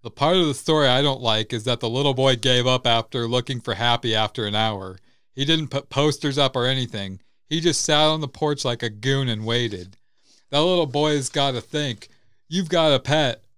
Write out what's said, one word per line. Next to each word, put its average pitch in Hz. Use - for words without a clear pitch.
The 117
part 160
of 175
the 143
story 151
I 127
don't 135
like 107
is 113
that 123
the 120
little 135
boy 131
gave 123
up 127
after 117
looking 123
for 110
Happy 120
after 107
an 104
hour. 98
He 135
didn't 156
put 143
posters 143
up 135
or 123
anything. 107
He 165
just 165
sat 151
on 156
the 147
porch 147
like 120
a 117
goon 131
and 110
waited. 104
That 147
little 175
boy's 143
gotta 139
think. 143
You've 170
got 160
a 135
pet. 139